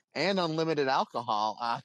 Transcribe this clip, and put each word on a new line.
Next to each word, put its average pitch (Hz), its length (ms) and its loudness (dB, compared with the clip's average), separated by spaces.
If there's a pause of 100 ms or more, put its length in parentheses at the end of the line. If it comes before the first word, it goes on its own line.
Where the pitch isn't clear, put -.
(140)
and 185 260 0
unlimited 160 480 0
alcohol, 117 720 0
uh, 120 240 -2